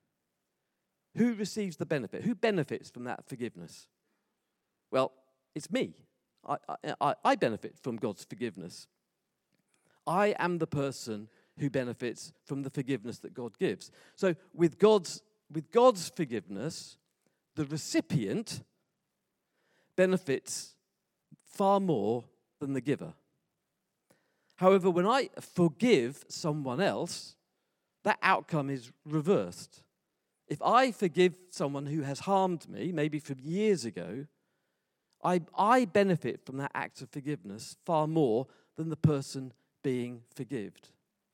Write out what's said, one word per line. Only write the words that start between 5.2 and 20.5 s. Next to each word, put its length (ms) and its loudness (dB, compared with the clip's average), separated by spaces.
it's 160 -12
me. 240 -4
I, 100 -4
I, 320 -8
I, 140 2
I 120 4
benefit 420 -2
from 180 -6
God's 280 -6
forgiveness. 640 -10
I 320 2
am 200 0
the 80 -2
person 640 -6
who 120 -2
benefits 640 -6
from 180 -6
the 80 -8
forgiveness 500 -6
that 140 -14
God 240 -10
gives. 320 -2
So 180 0
with 260 2
God's, 440 4
with 200 -10
God's 440 6
forgiveness, 840 -6
the 120 -4
recipient 960 -2
benefits 800 0